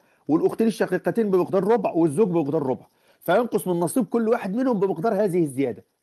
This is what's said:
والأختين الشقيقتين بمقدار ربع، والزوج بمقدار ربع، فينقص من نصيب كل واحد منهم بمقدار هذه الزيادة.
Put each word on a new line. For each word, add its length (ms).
والأختين 400
الشقيقتين 640
بمقدار 320
ربع، 280
والزوج 360
بمقدار 360
ربع، 220
فينقص 480
من 120
نصيب 260
كل 240
واحد 260
منهم 240
بمقدار 340
هذه 200
الزيادة. 400